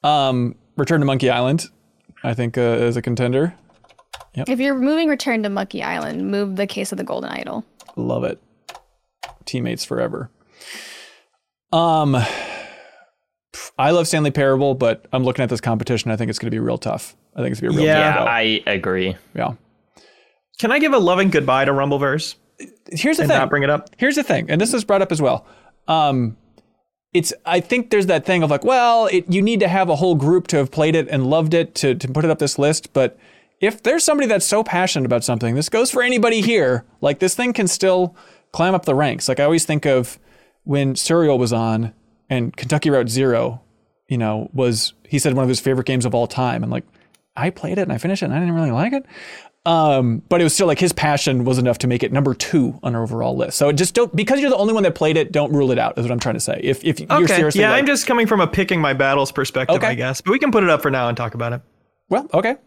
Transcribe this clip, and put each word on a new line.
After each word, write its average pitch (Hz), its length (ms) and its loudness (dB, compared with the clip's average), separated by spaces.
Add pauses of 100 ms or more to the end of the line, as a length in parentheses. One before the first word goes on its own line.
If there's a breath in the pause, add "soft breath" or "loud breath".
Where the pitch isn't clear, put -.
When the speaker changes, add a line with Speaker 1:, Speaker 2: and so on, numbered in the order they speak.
Speaker 1:
Um, 135 520 0 (200)
Return 156 240 0
to 147 60 2
Monkey 131 240 2
Island, 127 380 0 (560)
I 117 100 -2
think, 120 240 -4
uh, 123 40 2
is 120 360 2
a 117 40 -4
contender. 127 520 0 (800)
Yep. - 160 -6
Speaker 2:
If 247 100 -2
you're 277 160 0
moving 302 320 0
Return 262 360 -2
to 208 60 -2
Monkey 196 340 -6
Island, 165 460 -6
move 202 280 -4
the 196 100 -2
Case 196 240 -8
of 190 60 -10
the - 80 -8
Golden - 240 -8
Idol. - 340 -10 (320)
Speaker 1:
Love - 300 -4
it. - 160 -6 (1040)
Teammates 120 400 -6
forever. 120 440 -6 (1400 loud breath)
Um, 160 460 2 (1600 loud breath)
I 139 140 2
love 170 160 2
Stanley 151 240 0
Parable, 135 440 2
but 117 360 -2
I'm 131 120 0
looking 127 200 0
at 113 60 -2
this 120 120 -2
competition. 113 500 -2
I 110 40 0
think 113 140 -4
it's 107 100 -6
gonna 117 120 -6
be 110 80 -4
real 117 180 -2
tough. - 380 -8 (200)
I - 60 -6
think 127 100 -2
it's 113 100 -6
gonna - 120 -2
be 151 40 0
a - 20 0
real 156 80 4
Speaker 3:
Yeah. 156 260 4
Speaker 1:
tough 120 120 0
go. 113 60 0
Speaker 4:
I 113 340 0
agree. 92 500 -2 (200)
Speaker 1:
Yeah. 117 180 -4 (1080 soft breath)
Speaker 3:
Can - 120 0
I 285 80 2
give 302 140 2
a 262 60 4
loving 185 300 4
goodbye 135 360 2
to 139 60 0
Rumbleverse? 139 640 -2 (560)
Speaker 1:
Here's 262 260 0
the 349 60 0
Speaker 3:
And 147 80 2
Speaker 1:
thing. - 80 4
Speaker 3:
not 131 100 0
bring 143 140 0
it 139 60 0
up? 147 280 -2
Speaker 1:
Here's 269 180 0
the 294 80 0
thing, 127 260 -2
and 151 100 0
this 226 140 0
was 226 100 -2
brought 196 180 2
up 185 100 0
as 156 100 -2
well. 123 240 0 (420 soft breath)
Um, 135 500 0 (760)
it's, 170 180 0 (140)
I 175 140 0
think 240 320 -2
there's 196 160 2
that 160 180 0
thing 180 180 2
of, 147 60 0
like, 143 140 0
well, 240 440 4
it, 175 240 0
you 190 100 2
need 214 180 2
to 196 80 2
have 185 220 2
a 156 80 2
whole 175 180 2
group 160 320 2
to 165 100 0
have 135 140 0
played 156 240 2
it 160 140 0
and 131 200 0
loved 160 240 2
it 170 220 0
to, 135 200 0
to - 120 -8
put 151 180 -2
it 160 60 2
up 151 80 -2
this 143 180 -2
list. 147 360 0
But 131 240 0 (440 soft breath)
if 214 220 -2
there's 311 200 2
somebody 285 240 2
that's 202 180 2
so 214 180 0
passionate 175 420 -2
about 120 180 0
something, 120 320 -2
this 151 140 -2
goes 240 220 0
for 254 100 -2
anybody 233 400 2
here. 147 420 2 (180)
Like, 143 180 0
this 185 160 2
thing 247 180 -2
can 208 140 0
still 185 480 0 (360 soft breath)
climb 180 220 2
up 175 120 0
the 143 100 2
ranks. 139 340 0
Like, 127 100 0
I 143 40 2
always 160 220 2
think 151 200 -2
of 127 320 0 (460 soft breath)
when 135 320 0
Suriel 160 420 2
was 120 160 2
on 113 400 0 (360)
and 123 280 -2
Kentucky 147 320 -2
Route 123 200 2
Zero, 120 520 0 (480)
you 127 80 -2
know, 110 360 -2
was, 123 400 0 (140)
he 143 120 0
said, 135 160 0
one 135 80 2
of 127 60 2
his 127 100 0
favorite 131 260 0
games 127 200 0
of 113 100 -2
all 117 120 2
time. 120 360 -2
And, 117 80 -4
like, 123 120 -6 (520 soft breath)
I 180 160 -2
played 180 260 -6
it 196 60 0
and 160 100 -4
I 123 60 -4
finished 190 240 -2
it - 20 -4
and - 80 -4
I 147 60 0
didn't 175 160 0
really 160 160 0
like 175 220 0
it. 269 120 -4 (600 loud breath)
Um, 143 640 2
but 175 100 2
it 170 60 4
was 147 80 2
still, 196 140 2
like, 147 120 2
his 180 140 2
passion 143 500 0
was 127 140 0
enough 123 220 2
to 127 80 -2
make 123 140 0
it 131 120 -2
number 135 200 2
two 127 500 0
on 120 120 -2
our 117 80 -2
overall 117 320 -4
list. - 220 -4
So 143 100 4
it 147 60 4
just 175 200 0
don't, 233 220 2
because 220 240 2
you're 285 100 2
the 254 60 4
only 208 180 2
one 214 100 2
that 175 120 2
played 160 220 2
it, 151 160 0
don't 147 180 0
rule 143 200 2
it 120 60 2
out, 113 200 0
is 120 80 -2
what 120 60 -2
I'm 120 100 -2
trying 117 140 -2
to - 40 -4
say. - 240 -4
If, 135 220 -2
if 160 160 0
you're - 100 -6
Speaker 3:
Okay. 294 240 4
Speaker 1:
seriously, 160 260 2
Speaker 3:
Yeah, 214 100 4
Speaker 1:
like 240 80 4
Speaker 3:
I'm 277 60 2
just 277 220 0
coming 240 200 2
from 220 120 2
a 170 80 2
picking 185 320 0
my 143 140 0
battles 135 400 2
perspective, 131 420 0
Speaker 1:
Okay. - 120 0
Speaker 3:
I 131 60 0
guess. 127 280 -4
But 190 100 -2
we 262 80 2
can 285 140 0
put 208 100 4
it 175 60 2
up 151 120 4
for 151 80 0
now 127 200 0
and 117 80 -4
talk 117 160 -6
about 117 180 -4
it. 120 100 -8 (460)
Speaker 1:
Well, 262 260 -2
okay. 220 220 0 (100)